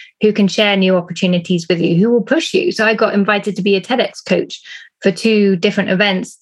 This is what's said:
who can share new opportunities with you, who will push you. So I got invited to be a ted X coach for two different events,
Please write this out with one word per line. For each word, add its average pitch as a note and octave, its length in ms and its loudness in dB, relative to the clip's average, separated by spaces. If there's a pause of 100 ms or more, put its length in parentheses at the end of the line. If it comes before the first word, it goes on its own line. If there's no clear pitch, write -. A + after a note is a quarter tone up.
(220)
who G#3+ 120 2
can G3+ 140 2
share G#3 280 0
new F#3+ 200 2
opportunities F3 760 -2
with E3+ 100 0
you, E3+ 160 0
who G3+ 140 4
will A#3 140 2
push D#4+ 300 -2
you. - 180 0
So A3 140 -2
I A3 100 2
got G#3 180 0
invited G3+ 420 0
to F3+ 60 -6
be G3 140 2
a F#3 60 0
ted B3+ 180 -4
X - 220 -4
coach - 400 -2 (400)
for G3 100 2
two G3+ 460 2
different G3 340 -2
events, F#3+ 500 -2